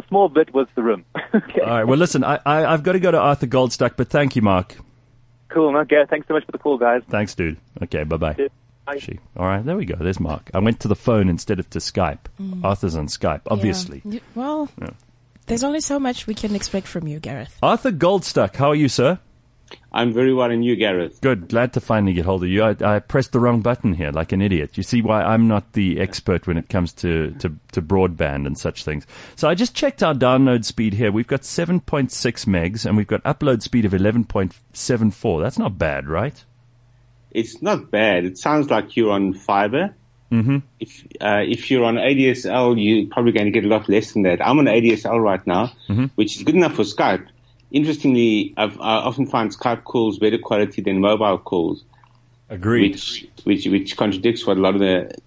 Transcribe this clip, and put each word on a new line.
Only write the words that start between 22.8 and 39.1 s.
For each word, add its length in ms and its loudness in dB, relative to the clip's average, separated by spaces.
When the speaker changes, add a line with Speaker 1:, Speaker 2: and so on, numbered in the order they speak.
Speaker 2:
I 180 2
pressed 320 -2
the 80 2
wrong 220 2
button 320 0
here, 180 -4
like 220 -4
an 80 2
idiot. 340 0
You 80 -6
see 180 0
why 220 2
I'm 240 4
not 260 0
the 280 0
expert 440 -2
when 120 -2
it 100 -6
comes 260 -2
to, 460 -2
to, 160 -6
to 100 -4
broadband 640 0
and 100 -6
such 260 -8
things. 240 -8
So 100 0
I 80 2
just 180 -2
checked 300 -2
our 100 2
download 520 4
speed 300 -2
here. 140 0
We've 180 -2
got 180 -4
seven 340 -2
point 320 -2
six 320 -4
megs, 420 -2
and 120 2
we've 100 0
got 160 -2
upload 380 0
speed 240 0
of 80 0
eleven 320 2
point 300 -4
seven 360 0
four. 320 -2
That's 180 -4
not 180 -4
bad, 320 -4
right? 340 -4
Speaker 4:
It's 300 -6
not 280 -2
bad. 360 2
It 120 -6
sounds 320 0
like 280 0
you're 140 2